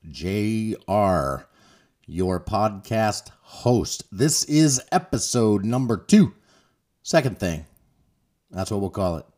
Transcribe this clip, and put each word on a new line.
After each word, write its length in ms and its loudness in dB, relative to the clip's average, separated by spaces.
J 640 -4
R, 580 2
your 340 -2
podcast 880 -2
host. 680 -2
This 340 0
is 360 4
episode 760 0
number 320 -2
two. 340 6
Second 360 0
thing. 280 -6
That's 200 -8
what 100 -4
we'll 80 -4
call 300 -4
it. 80 -14